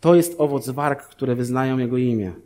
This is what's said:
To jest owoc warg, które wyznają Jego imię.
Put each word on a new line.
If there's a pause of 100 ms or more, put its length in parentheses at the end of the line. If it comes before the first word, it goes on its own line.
To
jest
owoc
warg,
które
wyznają
Jego
imię. (120)